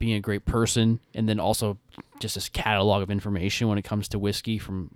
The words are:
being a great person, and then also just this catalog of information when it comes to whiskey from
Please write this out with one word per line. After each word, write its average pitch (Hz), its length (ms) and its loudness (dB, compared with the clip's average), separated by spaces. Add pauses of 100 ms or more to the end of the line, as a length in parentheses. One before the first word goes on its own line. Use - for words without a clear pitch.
being 117 160 0
a 101 40 -2
great 101 240 -2
person, 113 540 2 (160)
and 110 140 0
then 107 100 2
also 104 400 0 (400)
just - 160 -6
this - 140 -8
catalog 101 560 2
of 95 80 -4
information 101 560 0
when 104 100 2
it 101 40 -2
comes 104 260 -4
to 107 100 -4
whiskey 101 400 -2
from 95 380 -8